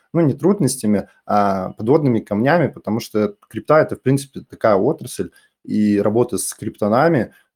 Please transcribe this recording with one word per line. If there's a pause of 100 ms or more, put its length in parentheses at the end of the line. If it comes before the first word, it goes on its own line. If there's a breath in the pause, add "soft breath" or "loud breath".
(140 soft breath)
ну,
не
трудностями, (180 soft breath)
а
подводными
камнями,
потому
что (140)
крипта —
это,
в
принципе,
такая
отрасль, (340 soft breath)
и
работа
с
криптонами, (220 soft breath)